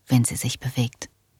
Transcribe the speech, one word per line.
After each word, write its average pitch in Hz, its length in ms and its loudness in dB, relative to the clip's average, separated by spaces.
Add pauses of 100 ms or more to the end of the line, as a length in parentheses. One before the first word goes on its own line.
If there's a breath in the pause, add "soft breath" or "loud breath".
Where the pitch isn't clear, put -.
(100)
wenn 123 140 6
sie - 120 -2
sich - 220 -4
bewegt. - 500 -4 (300)